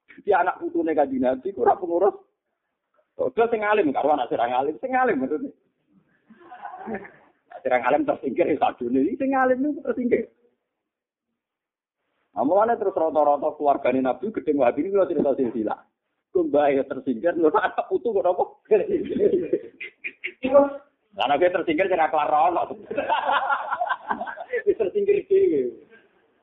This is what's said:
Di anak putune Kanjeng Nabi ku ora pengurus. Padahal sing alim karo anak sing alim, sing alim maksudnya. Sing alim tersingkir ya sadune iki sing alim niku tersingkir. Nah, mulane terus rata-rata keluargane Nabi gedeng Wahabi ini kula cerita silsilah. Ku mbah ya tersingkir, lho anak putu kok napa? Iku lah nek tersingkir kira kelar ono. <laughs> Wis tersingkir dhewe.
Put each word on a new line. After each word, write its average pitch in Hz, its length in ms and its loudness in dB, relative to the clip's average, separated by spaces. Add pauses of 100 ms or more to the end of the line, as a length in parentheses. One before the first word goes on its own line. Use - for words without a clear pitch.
(220)
Di - 80 0
anak 180 320 2
putune 165 320 -2
Kanjeng 135 320 2
Nabi 131 240 -2
ku - 160 -2
ora - 80 6
pengurus. - 400 0 (1040)
Padahal 226 320 0
sing 220 160 -2
alim 208 240 2
karo 127 240 2
anak 123 160 -2
sing 147 80 -2
alim, 127 400 -2
sing 254 160 -8
alim 254 240 2
maksudnya. 143 320 -4 (2250)
Sing 123 160 2
alim 147 240 2
tersingkir 120 400 0
ya 156 160 0
sadune 123 400 0
iki 214 160 -2
sing 269 160 0
alim 254 240 2
niku 294 240 -4
tersingkir. 240 480 -4 (2000)
Nah, 110 80 0
mulane 214 320 2
terus 202 160 -2
rata-rata 151 640 2
keluargane 131 480 0
Nabi 131 240 -2
gedeng 147 320 -2
Wahabi 123 240 2
ini 196 80 -6
kula 190 160 2
cerita 143 260 0
silsilah. 113 460 -2 (500)
Ku 175 160 2
mbah 147 240 4
ya 135 140 2
tersingkir, 135 500 -4
lho 160 140 4
anak - 400 -2
putu - 240 -2
kok 196 100 0
napa? 180 220 2 (2000)
Iku 277 160 6 (540)
lah 104 160 -2
nek 170 160 4
tersingkir 175 400 0
kira 160 240 0
kelar 147 160 0
ono. 160 480 2 (920)
<laughs> - 1000 -6
Wis 392 80 2
tersingkir 392 480 0
dhewe. 160 480 2 (720)